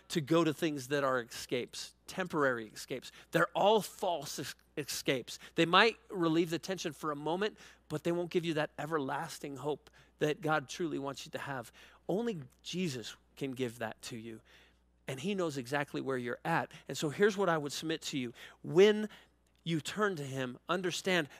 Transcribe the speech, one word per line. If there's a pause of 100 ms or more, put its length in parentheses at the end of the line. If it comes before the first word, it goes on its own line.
to
go
to
things
that
are
escapes, (100)
temporary
escapes. (200)
They're
all
false
es-, (220)
escapes. (160)
They
might (140)
relieve
the
tension
for
a
moment, (300)
but
they
won't
give
you
that
everlasting
hope (300)
that
God
truly
wants
you
to
have. (360)
Only (200)
Jesus (220)
can
give
that
to
you, (680)
and
he
knows
exactly
where
you're
at. (160)
And
so
here's
what
I
would
submit
to
you. (300)
When (580)
you
turn
to
him, (120)
understand (120)